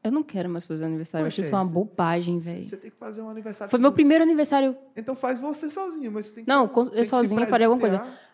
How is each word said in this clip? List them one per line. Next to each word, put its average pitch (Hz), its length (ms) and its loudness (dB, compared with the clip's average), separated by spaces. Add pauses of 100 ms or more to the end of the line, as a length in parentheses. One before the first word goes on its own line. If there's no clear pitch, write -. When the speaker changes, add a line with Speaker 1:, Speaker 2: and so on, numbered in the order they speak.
Speaker 1:
Eu 220 80 -2
não 294 140 0
quero 180 240 -6
mais 175 160 -6
fazer 160 200 -6
aniversário, 160 400 -4
eu 156 40 -2
Speaker 2:
Poxa, 160 140 -6
Speaker 1:
acho 165 60 -4
isso 143 80 -2
uma 190 80 2
Speaker 2:
você 175 80 -4
Speaker 1:
bobagem, 175 680 -2
Speaker 2:
você 170 140 -10
Speaker 1:
velho. 196 280 -14
Speaker 2:
tem 226 80 -20
que - 60 -20
fazer 220 260 -14
um 220 60 -12
aniversário 214 420 -12
Speaker 1:
Foi 247 80 2
Speaker 2:
que 240 40 4
Speaker 1:
meu 277 100 8
primeiro 320 320 6
aniversário. 277 520 2 (200)
Speaker 2:
Então 226 180 -8
faz 254 240 -4
você 294 320 -6
sozinho, 320 400 -8
mas 208 160 -8
você - 80 -20
tem 226 100 -18
que 233 60 -6
Speaker 1:
Não, 269 160 4
Speaker 2:
ter 196 60 -4
um, - 20 -16
Speaker 1:
com-, 240 100 4
eu 262 60 -8
Speaker 2:
tem - 100 -4
que 240 40 4
se 220 60 -6
Speaker 1:
sozinha 233 360 2
faria 226 200 4
alguma 240 140 4
coisa. 196 180 2
Speaker 2:
presentear. - 360 -12